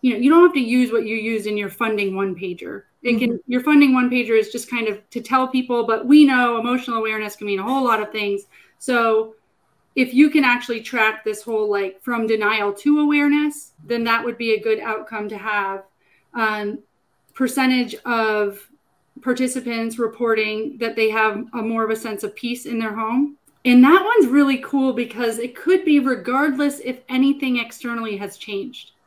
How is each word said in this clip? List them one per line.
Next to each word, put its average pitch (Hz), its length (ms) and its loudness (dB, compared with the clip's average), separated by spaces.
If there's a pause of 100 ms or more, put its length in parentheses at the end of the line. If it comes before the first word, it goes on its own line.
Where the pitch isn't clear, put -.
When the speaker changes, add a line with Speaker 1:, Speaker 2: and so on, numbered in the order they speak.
Speaker 1:
you 254 120 2
know, 226 60 -4
you 254 100 4
don't 330 140 8
have 349 100 6
to 285 60 0
use 247 320 2
what 226 140 0
you 220 100 -4
use 220 300 -4
in 214 100 -4
your 202 140 -4
funding 202 460 -4
one 196 200 -4
pager. 180 480 -10 (180)
It 233 160 0
can, 233 120 0
Speaker 2:
Mm-hmm. 240 220 -6
Speaker 1:
your 247 100 0
funding 285 320 6
one 247 160 2
pager 233 280 0
is 214 120 0
just 240 200 -12
kind 233 200 -6
of 202 220 -10
to 233 100 -8
tell 262 260 0
people, 247 380 -2
but 226 200 -2
we 294 200 10
know 247 340 2
emotional 247 380 -2
awareness 220 400 -4
can 208 100 -8
mean 196 120 -2
a 196 40 -6
whole 262 220 0
lot 220 160 2
of 208 100 -8
things. 202 360 -4 (300)
So 220 580 0 (600)
if 254 180 0
you 285 160 8
can 302 140 2
actually 247 380 0
track 220 420 -2
this 214 180 -6
whole, 214 300 -2
like, 196 300 -4
from 233 260 -2
denial 214 460 0
to 294 260 2
awareness, 294 720 2 (140)
then 233 180 -2
that 226 220 0
would 233 120 -4
be 226 180 0
a 208 60 -4
good 220 200 -2
outcome 214 480 -8
to 208 80 -12
have. 196 460 -4 (500)
Um, 214 460 -4 (540)
percentage 254 600 0 (100)
of 214 640 -2 (520)
participants 240 760 -4
reporting 220 840 -4
that 226 160 -4
they 220 140 2
have 220 440 -2
a 240 80 -6
more 226 240 -2
of 220 60 -4
a 220 40 0
sense 220 280 -8
of 202 120 -8
peace 240 300 -8
in 233 140 -6
their 226 140 -6
home. 240 440 -2 (280)
And 247 180 8
that 339 200 8
one's 403 280 4
really 269 280 2
cool 269 340 -2
because 226 460 -4
it 247 160 -10
could 370 280 0
be 294 160 4
regardless 269 800 -2
if 247 200 -8 (100)
anything 262 480 0
externally 226 600 -8
has 202 200 -12
changed. - 540 -12 (160)